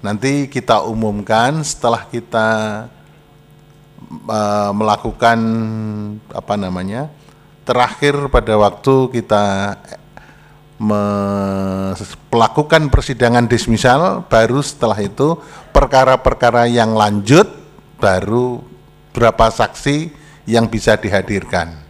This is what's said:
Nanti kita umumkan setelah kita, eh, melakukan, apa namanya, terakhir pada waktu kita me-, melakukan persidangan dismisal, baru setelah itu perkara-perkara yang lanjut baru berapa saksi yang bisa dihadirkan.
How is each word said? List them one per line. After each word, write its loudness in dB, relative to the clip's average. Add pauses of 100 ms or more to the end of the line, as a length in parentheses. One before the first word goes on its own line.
Nanti -4
kita 0
umumkan -2
setelah -4
kita, -4 (1600)
eh, -4
melakukan, 0 (880)
apa -6
namanya, -6 (560)
terakhir 0
pada 2
waktu 2
kita -2 (960)
me-, -4 (320)
melakukan 2
persidangan 2
dismisal, 2
baru 2
setelah -4
itu -2 (320)
perkara-perkara 4
yang 2
lanjut 4 (480)
baru 0 (560)
berapa 2
saksi -4 (320)
yang 2
bisa 0
dihadirkan. -4